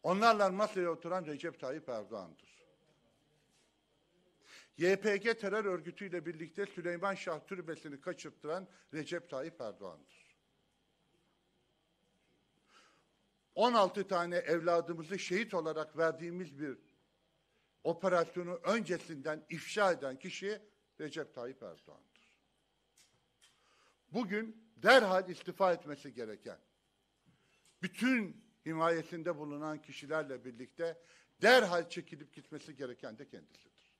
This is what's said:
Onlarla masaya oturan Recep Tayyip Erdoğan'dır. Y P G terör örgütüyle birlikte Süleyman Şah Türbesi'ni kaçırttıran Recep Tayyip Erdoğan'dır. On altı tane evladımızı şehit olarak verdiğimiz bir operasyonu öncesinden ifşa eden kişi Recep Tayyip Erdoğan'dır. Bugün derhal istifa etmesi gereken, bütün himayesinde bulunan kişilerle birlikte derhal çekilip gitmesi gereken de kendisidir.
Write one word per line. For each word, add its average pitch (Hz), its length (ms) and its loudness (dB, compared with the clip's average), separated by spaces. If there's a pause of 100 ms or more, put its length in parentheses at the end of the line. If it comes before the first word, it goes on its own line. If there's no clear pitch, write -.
Onlarla 202 480 6
masaya 190 400 0
oturan 170 360 -4
Recep 151 340 -8
Tayyip 139 280 -8
Erdoğan'dır. 98 600 -10 (2250)
Y 190 220 4
P 202 160 2
G 220 200 0
terör 208 280 -2
örgütüyle 175 600 -6
birlikte 170 400 -8
Süleyman 175 480 -4
Şah 165 320 -6
Türbesi'ni 160 540 -10
kaçırttıran 170 680 -8 (260)
Recep 160 360 -8
Tayyip 147 300 -8
Erdoğan'dır. 92 600 -12 (3250)
On 233 180 6
altı 202 360 4
tane 175 280 0
evladımızı 170 840 0
şehit 208 360 -2
olarak 156 420 -4
verdiğimiz 165 640 -2
bir 139 180 -8 (1040)
operasyonu 175 720 0
öncesinden 165 920 -2
ifşa 185 440 2
eden 135 260 -4
kişi 196 440 -8 (380)
Recep 151 340 -8
Tayyip 127 280 -10
Erdoğan'dır. - 760 -20 (1700)
Bugün 214 640 -4
derhal 190 520 8
istifa 180 440 0
etmesi 143 420 -6
gereken, 110 440 -10 (1200)
bütün 220 640 0 (220)
himayesinde 165 720 0
bulunan 151 440 -8
kişilerle 139 640 -6
birlikte 131 540 -8 (440)
derhal 185 460 8
çekilip 151 460 -14
gitmesi 147 420 -14
gereken 123 420 -12
de 139 100 -18
kendisidir. - 720 -20